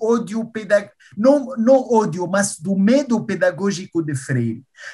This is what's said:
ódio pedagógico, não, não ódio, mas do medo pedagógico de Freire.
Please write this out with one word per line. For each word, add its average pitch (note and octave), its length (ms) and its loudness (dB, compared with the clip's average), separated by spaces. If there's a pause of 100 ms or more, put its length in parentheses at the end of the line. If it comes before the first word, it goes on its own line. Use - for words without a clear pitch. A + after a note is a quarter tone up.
ódio A3 460 -2
pedagógico, G3+ 500 -2 (200)
não, C4+ 400 2
não B3 360 4
ódio, F3+ 340 0
mas G3 320 -2
do F#3+ 180 -4
medo A#3 500 2
pedagógico F3+ 760 -2
de D3+ 120 -6
Freire. A#2+ 500 -4 (300)